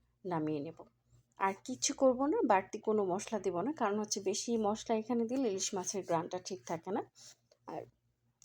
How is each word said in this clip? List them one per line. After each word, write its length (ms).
নামিয়ে 360
নেব। 180
আর 140
কিচ্ছু 300
করব 320
না, 180
বাড়তি 360
কোনো 260
মশলা 340
দেব 220
না, 120
কারণ 260
হচ্ছে 240
বেশি 340
মশলা 380
এখানে 300
দিলে 220
ইলিশ 260
মাছের 320
ঘ্রাণটা 400
ঠিক 200
থাকে 260
না। 100
আর 140